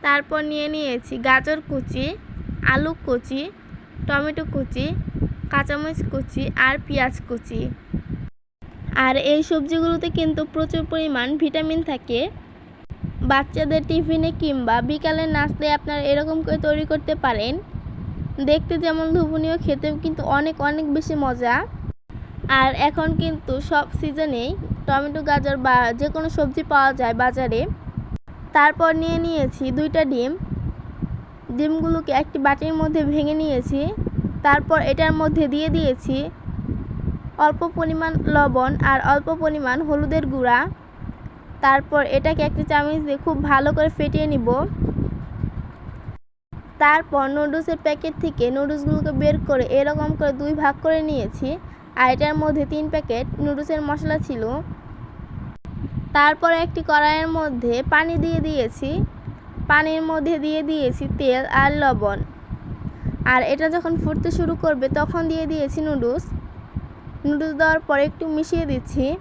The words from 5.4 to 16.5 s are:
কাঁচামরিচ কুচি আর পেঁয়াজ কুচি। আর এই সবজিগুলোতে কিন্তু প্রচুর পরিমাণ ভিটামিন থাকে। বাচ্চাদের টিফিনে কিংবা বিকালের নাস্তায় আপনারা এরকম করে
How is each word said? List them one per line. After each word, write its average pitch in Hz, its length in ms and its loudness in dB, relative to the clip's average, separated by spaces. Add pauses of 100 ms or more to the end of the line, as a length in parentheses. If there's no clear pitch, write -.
কাঁচামরিচ 294 600 -2
কুচি 269 340 -4 (160)
আর 262 240 4
পেঁয়াজ 262 320 0 (100)
কুচি। 233 360 -8 (1400)
আর 262 180 4 (100)
এই 294 180 6
সবজিগুলোতে 330 680 0
কিন্তু 320 360 0
প্রচুর 320 380 -2
পরিমাণ 294 420 -2 (120)
ভিটামিন 320 440 0
থাকে। 254 380 -2 (1040)
বাচ্চাদের 285 600 2
টিফিনে 320 520 2
কিংবা 254 440 2
বিকালের 311 480 0
নাস্তায় 294 440 0
আপনারা 294 300 -2
এরকম 294 380 2
করে 311 160 0